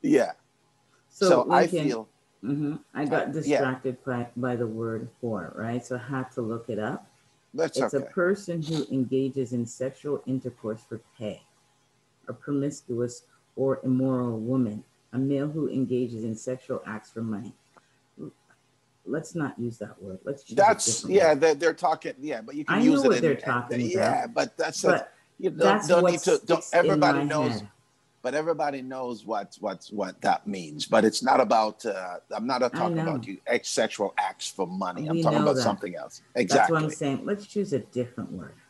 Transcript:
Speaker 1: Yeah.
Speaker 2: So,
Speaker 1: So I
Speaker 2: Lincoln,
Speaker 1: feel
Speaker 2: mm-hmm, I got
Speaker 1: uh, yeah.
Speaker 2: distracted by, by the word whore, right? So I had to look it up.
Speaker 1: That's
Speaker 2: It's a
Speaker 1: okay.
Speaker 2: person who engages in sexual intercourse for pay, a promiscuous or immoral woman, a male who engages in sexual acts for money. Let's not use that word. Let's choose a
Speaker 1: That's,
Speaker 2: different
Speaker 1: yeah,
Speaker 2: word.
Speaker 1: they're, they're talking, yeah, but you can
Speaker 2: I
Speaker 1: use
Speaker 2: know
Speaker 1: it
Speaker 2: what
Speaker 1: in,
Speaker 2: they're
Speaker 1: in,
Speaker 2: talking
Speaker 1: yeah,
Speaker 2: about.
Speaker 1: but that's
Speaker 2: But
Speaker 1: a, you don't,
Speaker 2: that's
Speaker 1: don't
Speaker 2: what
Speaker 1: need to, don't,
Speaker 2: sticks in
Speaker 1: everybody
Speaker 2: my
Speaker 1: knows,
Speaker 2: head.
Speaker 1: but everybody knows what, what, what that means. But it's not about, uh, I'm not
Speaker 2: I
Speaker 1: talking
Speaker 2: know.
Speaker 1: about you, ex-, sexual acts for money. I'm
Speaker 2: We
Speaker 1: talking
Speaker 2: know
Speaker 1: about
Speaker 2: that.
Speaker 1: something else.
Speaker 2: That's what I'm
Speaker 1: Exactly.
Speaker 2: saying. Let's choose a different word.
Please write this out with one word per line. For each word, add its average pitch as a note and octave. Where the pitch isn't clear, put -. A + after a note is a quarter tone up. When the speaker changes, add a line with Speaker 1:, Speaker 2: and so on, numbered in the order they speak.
Speaker 1:
Yeah. B2
Speaker 2:
So, F#3+
Speaker 1:
So B2+
I C3+
Speaker 2:
Lincoln, D#3+
Speaker 1:
feel A2+
Speaker 2:
mm-hmm, C#3+
I D3
got C#3+
Speaker 1:
uh, -
yeah. -
Speaker 2:
distracted C3+
by, A#2+
by B2
the A#2
word A2+
whore, G2+
right? A#2
So B2+
I A#2
had C3
to C3
look A2+
it G#2+
up. A#2
Speaker 1:
That's D#3
Speaker 2:
It's B2+
a C#3+
Speaker 1:
okay. C3
Speaker 2:
person F3
who D3+
engages C3
in A#2+
sexual C3
intercourse A#2+
for A2
pay, G#2
a A2
promiscuous C3
or C3
immoral B2+
woman, A#2
a A#2
male C#3
who D3+
engages B2
in A2+
sexual B2+
acts G#2+
for A2+
money. A2
Let's D#3
not D3+
use A#2+
that -
word. F#2+
Let's -
choose -
a -
Speaker 1:
That's, G#3
Speaker 2:
different F#3
Speaker 1:
yeah, F3+
Speaker 2:
word. C#3
Speaker 1:
they're, D#3+
they're D#3+
talking, D#3+
yeah, C3+
but A#2+
you D3+
can F3+
Speaker 2:
I -
Speaker 1:
use D#4
Speaker 2:
know C#4
Speaker 1:
it C4
Speaker 2:
what G#3
Speaker 1:
in, A#2+
Speaker 2:
they're D3+
Speaker 1:
in, -
Speaker 2:
talking A#2+
Speaker 1:
yeah, A#2
Speaker 2:
about. -
Speaker 1:
but -
that's -
Speaker 2:
But F3
Speaker 1:
a, -
you F#3
don't, D3+
Speaker 2:
that's G3
Speaker 1:
don't F3
Speaker 2:
what F3+
Speaker 1:
need E3
to, E3+
don't, E3
Speaker 2:
sticks -
in E3+
Speaker 1:
everybody D3+
Speaker 2:
my C#3+
Speaker 1:
knows, C3+
Speaker 2:
head. G2+
Speaker 1:
but B2+
everybody D3+
knows B2+
what, G2+
what, F#2+
what G2+
that -
means. D#2+
But A2
it's G#2+
not C3
about, A2
uh, F#2
I'm A2
not B2+
Speaker 2:
I B2
Speaker 1:
talking C#3
Speaker 2:
know. D#3+
Speaker 1:
about C3+
you, G2
ex-, A#2+
sexual G#2+
acts G2
for F#2+
money. F#2
I'm E3
Speaker 2:
We E3
Speaker 1:
talking -
Speaker 2:
know -
Speaker 1:
about -
Speaker 2:
that. B2+
Speaker 1:
something G2+
else. C2+
Speaker 2:
That's B2
what D#3+
I'm D#3
Speaker 1:
Exactly. D3+
Speaker 2:
saying. C#3
Let's G3+
choose G3+
a C3
different A#2+
word. F2+